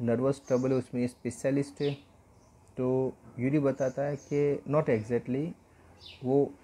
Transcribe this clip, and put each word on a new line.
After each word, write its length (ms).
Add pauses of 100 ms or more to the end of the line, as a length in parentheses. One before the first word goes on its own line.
nervous 460
trouble 240
है 60
उसमें 300
specialist 760
है। 100 (840)
तो 100 (520)
यूरी 200
बताता 440
है 120
कि 540
not 200
exactly, 580 (760)
वो 280 (120)